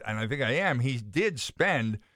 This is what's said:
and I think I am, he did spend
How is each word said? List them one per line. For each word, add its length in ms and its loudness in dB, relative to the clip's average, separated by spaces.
and 120 -2
I 80 -2
think 160 -2
I 100 2
am, 280 2
he 180 0
did 420 0
spend 580 0